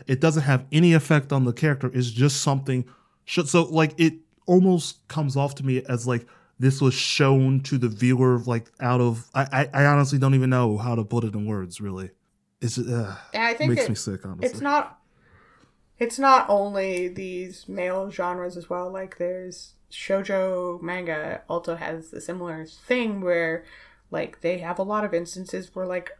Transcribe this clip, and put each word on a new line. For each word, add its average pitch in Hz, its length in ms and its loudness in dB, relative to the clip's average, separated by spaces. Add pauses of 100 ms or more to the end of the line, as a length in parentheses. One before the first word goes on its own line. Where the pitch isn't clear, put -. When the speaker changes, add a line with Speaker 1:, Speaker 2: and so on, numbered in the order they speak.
Speaker 1:
It 135 140 0
doesn't 156 220 4
have 135 280 2
any 165 220 6
effect 147 400 2
on 131 100 4
the 123 80 0
character. 139 420 0
It's 123 160 0
just 131 320 2
something 131 440 0 (400)
sh-, - 220 -4
so, 170 160 4
like, 160 340 2
it 165 160 6 (320)
almost 180 640 4
comes 143 260 -2
off 139 200 0
to 139 100 -6
me 127 240 0
as, 120 180 -2
like, 120 180 0 (340)
this 135 200 4
was 131 140 4
shown 135 680 2
to 135 180 -2
the 120 100 0
viewer, 123 560 4
like, 117 340 -4
out 123 220 2
of, 117 320 0
I, 139 400 0
I, 139 80 4
I 143 60 6
honestly 143 320 4
don't 135 160 4
even 131 160 4
know 120 260 2
how 120 160 -4
to 113 100 0
put 117 200 -2
it 107 100 -4
in 104 140 -4
words, 95 340 -8
really. 95 300 -10 (500)
It's, 120 160 -4
uh, 117 380 -4 (180)
Speaker 2:
And 220 100 -2
I 233 120 0
think 233 180 2
Speaker 1:
makes 226 120 0
Speaker 2:
it, - 40 -4
Speaker 1:
me 107 60 -2
sick, - 280 -8
honestly. 92 240 -6
Speaker 2:
it's - 140 -8
not, 285 380 -2 (960)
it's 233 220 -4
not 269 300 6
only 196 580 0
these 185 600 -10
male 190 440 -6
genres 180 460 -6
as 170 120 -12
well. 180 220 -6
Like, 190 260 -12
there's 180 560 -8 (180)
shoujo 190 920 -2
manga 165 680 -6
also 170 260 -6
has 160 380 -10
a - 80 -12
similar 170 440 -10
thing 220 560 -4
where, 170 420 -2 (480)
like, - 300 -8
they 175 180 -2
have 170 200 -6
a 190 40 0
lot 214 220 -4
of 175 80 -6
instances 185 600 -8
where, 185 140 -6
like, 180 320 -8